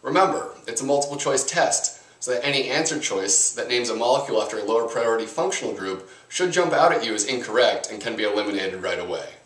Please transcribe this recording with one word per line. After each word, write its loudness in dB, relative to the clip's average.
Remember, 2
it's -4
a -4
multiple 2
choice 0
test, 0
so -4
that 0
any 0
answer 0
choice 0
that -6
names 0
a -2
molecule 2
after -4
a -4
lower 2
priority 0
functional -4
group -8
should 0
jump 2
out 6
at 0
you -2
as -2
incorrect 2
and -8
can -6
be -2
eliminated -2
right -2
away. -6